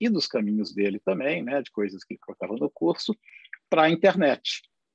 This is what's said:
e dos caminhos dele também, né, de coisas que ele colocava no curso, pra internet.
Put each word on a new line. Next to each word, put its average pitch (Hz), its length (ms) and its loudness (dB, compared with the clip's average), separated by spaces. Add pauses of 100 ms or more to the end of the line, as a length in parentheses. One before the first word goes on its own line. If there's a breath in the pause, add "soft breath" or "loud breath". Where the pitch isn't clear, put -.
e 233 80 0
dos 190 180 0
caminhos 107 460 -2
dele 101 320 0
também, 135 380 -2
né, 135 180 -4
de - 120 -10
coisas 98 320 -6
que - 100 -12
ele - 80 -18
colocava 95 320 -10
no 143 160 -2
curso, 170 440 -2 (540 loud breath)
pra 160 220 6
internet. 170 720 2 (320)